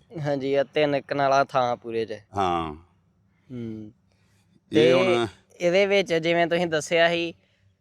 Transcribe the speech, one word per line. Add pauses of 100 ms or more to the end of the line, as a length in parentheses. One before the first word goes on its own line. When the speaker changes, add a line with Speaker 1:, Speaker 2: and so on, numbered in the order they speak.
(200)
Speaker 1:
ਹਾਂਜੀ,
ਆ
ਤਿੰਨ
ਕਨਾਲਾਂ
ਥਾਂ
ਪੂਰੇ
'ਚ। (240)
Speaker 2:
ਹਾਂ। (760)
Speaker 1:
ਹੂੰ। (800)
Speaker 2:
ਇਹ
Speaker 1:
ਤੇ
Speaker 2:
ਹੁਣ (340)
Speaker 1:
ਇਹਦੇ
ਵਿੱਚ
ਜਿਵੇਂ
ਤੁਸੀਂ
ਦੱਸਿਆ
ਸੀ, (460)